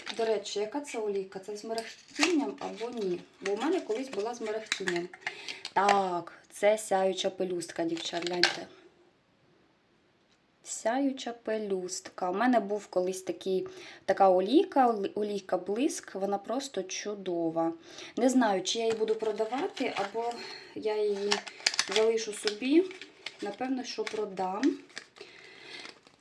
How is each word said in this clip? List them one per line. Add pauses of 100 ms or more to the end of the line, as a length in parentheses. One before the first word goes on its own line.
(160)
до
речі,
яка
це
олійка?
Це
з
мерехтінням
або
ні? (200)
Бо
у
мене
колись
була
з
мерехтінням. (640)
Так, (180)
це
сяюча
пелюстка,
дівчат,
гляньте. (2000)
Сяюча
пелюстка.
У
мене
був
колись
такий, (360)
така
олійка,
олі-,
олійка
блиск,
вона
просто
чудова. (440)
Не
знаю,
чи
я
її
буду
продавати,
або (420)
я
її (640)
залишу
собі. (580)
Напевно,
що
продам. (1400)